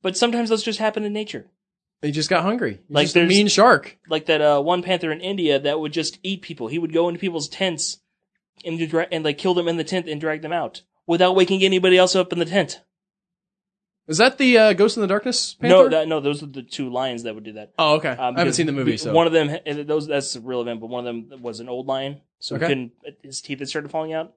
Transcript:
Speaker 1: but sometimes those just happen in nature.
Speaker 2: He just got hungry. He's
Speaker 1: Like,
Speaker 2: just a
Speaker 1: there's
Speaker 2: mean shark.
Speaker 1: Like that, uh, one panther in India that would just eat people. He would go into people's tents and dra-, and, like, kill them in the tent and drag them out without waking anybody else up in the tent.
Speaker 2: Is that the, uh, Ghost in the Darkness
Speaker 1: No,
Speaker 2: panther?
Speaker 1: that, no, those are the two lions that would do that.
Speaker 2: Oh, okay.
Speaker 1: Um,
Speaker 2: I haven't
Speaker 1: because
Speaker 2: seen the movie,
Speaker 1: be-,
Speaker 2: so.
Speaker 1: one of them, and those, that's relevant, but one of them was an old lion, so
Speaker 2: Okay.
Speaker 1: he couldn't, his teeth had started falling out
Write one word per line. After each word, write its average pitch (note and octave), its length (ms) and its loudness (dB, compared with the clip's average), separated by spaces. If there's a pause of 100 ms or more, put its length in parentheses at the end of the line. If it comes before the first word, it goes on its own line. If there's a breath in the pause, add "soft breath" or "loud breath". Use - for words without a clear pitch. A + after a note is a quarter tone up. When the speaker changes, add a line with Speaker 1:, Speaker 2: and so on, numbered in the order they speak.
Speaker 1:
but F#3+ 140 -4
sometimes A#3+ 340 0
those A3 140 0
just A3 160 -4
happen G#3+ 240 -2
in G#3 80 -4
nature. G#3 360 -10 (540)
Speaker 2:
He D3 100 -4
just D3 180 -4
got E3+ 140 2
hungry. F#3 440 -4
He's - 20 -20
Speaker 1:
Like, C#3+ 160 2
Speaker 2:
just - 120 -4
a - 20 6
Speaker 1:
there's E3+ 100 4
Speaker 2:
mean G3+ 200 6
shark. G3 480 4 (100)
Speaker 1:
Like D#3 200 -4
that, D#3 120 2
uh, D3 220 4
one F3 220 0
panther F3 280 -2
in D#3 80 -6
India F3 400 0
that D3 220 -2
would D3+ 100 -6
just D#3 320 -4
eat F#3+ 180 -6
people. B2+ 280 -12
He D#3 100 -4
would D#3+ 140 -6
go E3+ 160 2
into F3 100 -8
people's E3 300 -6
tents - 480 -4 (640)
and E3 160 -6 (100)
dra-, E3 220 0
and, D#3+ 140 -4
like, D3 120 -2
kill F#3 160 0
them F3 140 0
in E3 80 0
the D#3+ 80 -4
tent F3 240 -4
and D3 140 -8
drag D#3 200 -4
them D#3 120 -8
out D#3 300 -6 (220)
without F3+ 300 4
waking F#3+ 280 4
anybody F#3 340 4
else F#3 180 6
up F3+ 160 2
in F3 80 -4
the E3 60 0
tent. F3+ 340 -2 (1300)
Speaker 2:
Is D#3 120 -4
that C4 200 4
the, B3 200 6
uh, G#3+ 160 8
Ghost G#3 240 4
in A3+ 40 -2
the G3+ 60 0
Darkness G#3 540 -2
Speaker 1:
No, D#3 80 0 (140)
Speaker 2:
panther? D#3 80 6
Speaker 1:
that, D#3+ 180 0
no, D#3+ 100 0
those C#3+ 240 -2
are D3 40 -14
the C#3 140 -14
two B2+ 300 -8
lions B2 320 -4
that A2 120 -8
would G#2+ 100 -16
do A2 80 -14
that. G#2+ 260 -16
Speaker 2:
Oh, D3+ 160 2
okay. D#3 140 -2
Speaker 1:
Um, B2 100 -6
Speaker 2:
I C3 60 -4
haven't B2 180 -2
Speaker 1:
because E3+ 140 0
Speaker 2:
seen E3 80 2
the D3 80 -2
movie, B2+ 180 0
Speaker 1:
be-, A2 60 0
Speaker 2:
so. A2 160 -6
Speaker 1:
one E3 140 6
of E3 60 0
them, D3+ 160 4 (160)
and D3 220 -8
those, D3+ 200 -2
that's C#3+ 280 -4
relevant, A#2+ 460 -6
but A2+ 60 -14
one B2 200 -8
of A#2 220 -10
them C3 120 -20
was A#2 200 -10
an B2 80 -16
old B2+ 180 -8
lion, C3+ 320 -6 (200)
so - 180 -8
Speaker 2:
Okay. E3+ 80 -2
Speaker 1:
he E3+ 40 -2
couldn't, B2+ 220 -4 (320)
his C3+ 160 -14
teeth C#3 200 -12
had C#3 100 -10
started D3 220 -8
falling D#3+ 200 -6
out D#3+ 260 -8